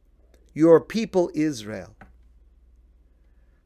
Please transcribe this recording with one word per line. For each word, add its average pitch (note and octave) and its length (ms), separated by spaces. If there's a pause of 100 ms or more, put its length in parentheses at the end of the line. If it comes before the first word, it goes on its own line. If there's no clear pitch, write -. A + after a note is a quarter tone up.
(540)
your D#3+ 260
people F#3+ 560
Israel. A2 600 (1700)